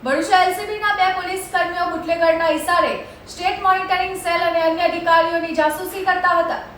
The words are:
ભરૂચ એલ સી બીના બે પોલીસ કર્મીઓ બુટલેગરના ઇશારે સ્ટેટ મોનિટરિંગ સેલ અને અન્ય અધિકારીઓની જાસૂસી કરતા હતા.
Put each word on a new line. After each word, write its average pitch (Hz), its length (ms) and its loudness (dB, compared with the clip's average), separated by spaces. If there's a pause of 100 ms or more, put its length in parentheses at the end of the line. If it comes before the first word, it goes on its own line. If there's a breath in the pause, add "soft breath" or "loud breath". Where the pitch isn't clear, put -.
ભરૂચ 277 200 0
એલ 370 280 4
સી 427 200 -6
બીના 427 220 -2
બે 370 280 0
પોલીસ 370 300 -6
કર્મીઓ 349 440 -2
બુટલેગરના 330 520 2
ઇશારે 349 460 0 (340 loud breath)
સ્ટેટ - 340 -4
મોનિટરિંગ 381 540 0
સેલ 339 340 0
અને 339 100 2
અન્ય 330 220 2
અધિકારીઓની 330 720 2
જાસૂસી 320 500 -2
કરતા 359 340 2
હતા. - 180 0 (220)